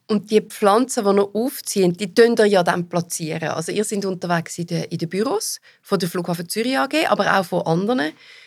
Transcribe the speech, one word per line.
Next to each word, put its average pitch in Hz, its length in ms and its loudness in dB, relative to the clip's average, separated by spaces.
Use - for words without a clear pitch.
Und 208 220 -2
die 214 100 4
Pflanzen, 214 640 2
die 202 60 4
ihr 202 240 4
aufzieht, 196 640 0
die 190 120 -6
tun 233 260 6
ihr 214 80 6
ja 196 160 4
dann 175 260 -2
platzieren. 165 600 -6
Also 165 200 -6
ihr 202 140 -2
seid 202 200 -4
unterwegs 175 540 -4
in 175 80 -6
den, 165 180 -4
in 165 140 -6
den 165 100 -4
Büros 233 520 -4
von 196 160 -2
der 180 100 -2
Flughafen 175 400 -6
Zürich 247 300 -2
A 277 80 0
G, 302 200 0
aber 196 320 2
auch 190 60 0
von 175 180 -2
anderen 185 500 -2